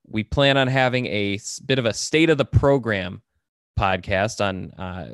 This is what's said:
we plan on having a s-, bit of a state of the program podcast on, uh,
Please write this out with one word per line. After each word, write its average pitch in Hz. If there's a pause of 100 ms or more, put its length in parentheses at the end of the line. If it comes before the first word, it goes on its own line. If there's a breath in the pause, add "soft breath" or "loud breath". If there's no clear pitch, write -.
we 110
plan 139
on 135
having 127
a 101
s-, -
bit 131
of 120
a 110
state 160
of 151
the 135
program 110 (560)
podcast 95
on, 95
uh, 90